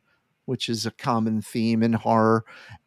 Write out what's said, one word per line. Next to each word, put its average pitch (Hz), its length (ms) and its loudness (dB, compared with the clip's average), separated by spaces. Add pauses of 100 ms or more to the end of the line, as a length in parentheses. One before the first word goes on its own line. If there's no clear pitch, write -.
(460)
which - 240 -6
is 113 160 -4
a - 60 -6
common 110 500 -2
theme 113 400 -2
in 117 120 2
horror. 113 500 2 (440)